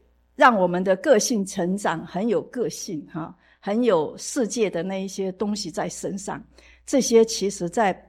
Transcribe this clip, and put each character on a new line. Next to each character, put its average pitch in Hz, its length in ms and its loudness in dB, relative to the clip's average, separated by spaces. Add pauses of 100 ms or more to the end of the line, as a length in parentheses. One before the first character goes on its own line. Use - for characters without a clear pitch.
(360)
让 254 240 6
我 180 80 4
们 175 160 -2
的 185 120 2
个 214 240 4
性 202 260 0
成 190 320 -2
长 170 280 -4
很 190 220 -4
有 175 140 0
个 226 260 -6
性 - 460 -10
哈， 170 200 -10 (280)
很 214 220 0
有 180 340 2
世 247 300 -4
界 214 220 0
的 165 120 -4
那 190 240 -6
一 - 20 -6
些 190 260 -6
东 208 220 -4
西 202 140 -8
在 175 180 -6
身 185 300 -8
上。 180 260 -10 (440)
这 285 120 2
些 226 240 6
其 202 280 -2
实 175 180 -6
在 196 240 2 (160)